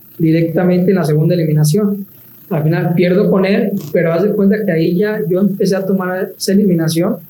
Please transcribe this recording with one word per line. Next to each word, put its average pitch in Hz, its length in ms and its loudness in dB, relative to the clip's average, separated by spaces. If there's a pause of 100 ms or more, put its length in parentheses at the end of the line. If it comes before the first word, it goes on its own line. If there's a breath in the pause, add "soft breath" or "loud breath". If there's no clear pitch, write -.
(180)
directamente 175 720 2
en 190 60 2
la 170 80 0
segunda 156 300 2
eliminación. 165 720 0 (440)
Al 151 120 -2
final 170 320 0
pierdo 180 360 2
con 190 140 2
él, 208 280 0 (200)
pero 165 200 0
haz 180 100 0
de 208 80 0
cuenta 202 340 2
que 180 80 0
ahí 170 240 0
ya 214 320 -2
yo 185 120 0
empecé 196 360 0
a 185 80 -4
tomar 185 520 -4
esa - 160 -4
eliminación 175 640 0 (140)